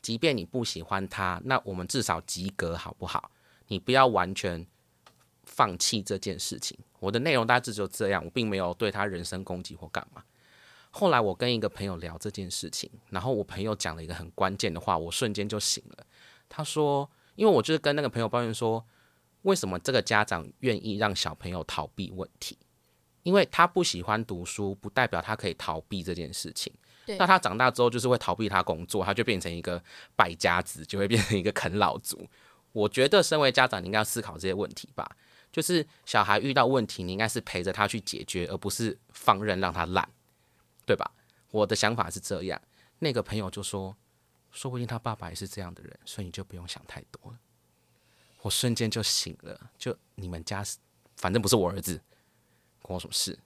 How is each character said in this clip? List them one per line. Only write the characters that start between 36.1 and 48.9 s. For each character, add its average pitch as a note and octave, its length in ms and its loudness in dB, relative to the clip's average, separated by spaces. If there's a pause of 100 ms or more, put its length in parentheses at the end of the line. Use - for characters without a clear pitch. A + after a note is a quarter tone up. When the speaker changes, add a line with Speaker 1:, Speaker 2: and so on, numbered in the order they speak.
Speaker 1:
孩 G2+ 160 4
遇 C3+ 160 0
到 B2+ 120 6
问 C3 200 4
题， - 160 -8
你 F2+ 100 -4
应 F#2+ 60 -4
该 A2 100 2
是 A2 120 -2
陪 - 220 -4
着 F#2 100 -2
他 G#2 160 2
去 A2 120 -2
解 - 240 -8
决， F2 220 -4
而 F#2+ 100 -6
不 F#2+ 120 -4
是 A2 280 -2 (140)
放 G2+ 320 2
任 G2 180 0
让 F#2 120 0
他 E2+ 140 -2
烂， F2+ 220 0 (760)
对 - 120 2
吧？ - 120 -4 (440)
我 G#2+ 120 4
的 G#2 120 0
想 G#2+ 180 2
法 G2 160 0
是 - 80 -10
这 E2+ 240 -6
样。 F2+ 180 -6 (380)
那 D3+ 140 -2
个 A2+ 100 0
朋 G2+ 160 -4
友 G2 100 -4
就 G2+ 140 -10
说： F#2+ 340 -8 (540)
“说 - 180 -10
不 B2+ 80 -6
定 A#2+ 80 -4
他 A#2+ 140 -6
爸 A2+ 160 -4
爸 F2 140 -12
也 E2+ 60 -12
是 F#2+ 120 -8
这 G2 160 -10
样 E2+ 100 -8
的 - 120 -18
人， - 200 -18
所 - 160 -12
以 G2 40 -6
你 F2 80 -10
就 G2 100 -10
不 F#2 140 -14
用 F2+ 100 -12
想 - 220 -12
太 - 120 -12 (120)
多 - 180 -18
了。” A#2 80 -18 (1040)
我 G#2 80 -2
瞬 A#2+ 240 2
间 A2 160 0